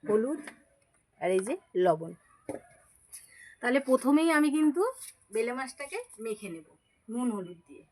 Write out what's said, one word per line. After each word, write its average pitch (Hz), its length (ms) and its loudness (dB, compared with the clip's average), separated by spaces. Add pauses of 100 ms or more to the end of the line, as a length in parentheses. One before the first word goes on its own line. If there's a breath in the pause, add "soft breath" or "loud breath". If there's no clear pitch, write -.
হলুদ, 226 360 0 (800)
আর 175 160 -2
এই 190 100 2
যে 269 60 -4 (320)
লবণ। 165 260 2 (1500 loud breath)
তাহলে 254 280 2
প্রথমেই 277 500 4
আমি 302 200 4
কিন্তু 311 240 4 (540)
বেলে 233 220 -2
মাছটাকে 277 400 -10 (260)
মেখে 214 300 -8
নেব 160 140 -16 (400)
নুন 240 200 -4 (100)
হলুদ 175 300 -10
দিয়ে। - 240 -20